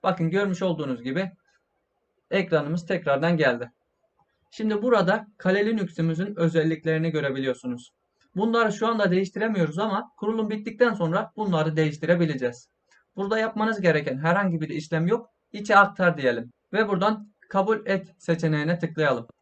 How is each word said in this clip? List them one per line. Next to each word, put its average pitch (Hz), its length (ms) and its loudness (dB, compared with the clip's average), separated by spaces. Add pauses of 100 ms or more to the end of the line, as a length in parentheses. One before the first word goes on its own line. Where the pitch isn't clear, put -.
Bakın 170 260 0
görmüş 190 320 0
olduğunuz 147 420 -4
gibi 170 280 -4 (1000)
ekranımız 170 540 0
tekrardan 165 520 0
geldi. 120 340 0 (800)
Şimdi 214 300 -2
burada 214 460 2 (100)
Kali 196 280 2
Linux'ümüzün 185 760 -2
özelliklerini 160 720 0
görebiliyorsunuz. 135 840 -4 (420)
Bunları 220 380 2
şu 220 140 -2
anda 208 240 2
değiştiremiyoruz 190 680 0
ama 208 380 -2
kurulum 220 320 -2
bittikten 220 440 0
sonra 175 420 -2
bunları 160 400 0
değiştirebileceğiz. 151 920 -2 (460)
Burada 202 240 -2
yapmanız 220 420 -2
gereken 147 360 2
herhangi 170 440 0
bir 156 80 -6
işlem 160 380 -2
yok. 233 220 0 (220)
İçe 208 260 4
aktar 185 400 4
diyelim. 120 340 0 (220)
Ve 214 140 2
buradan 208 460 0 (160)
kabul 208 360 0
et 190 320 -4
seçeneğine 165 640 0
tıklayalım. 151 480 -2 (140)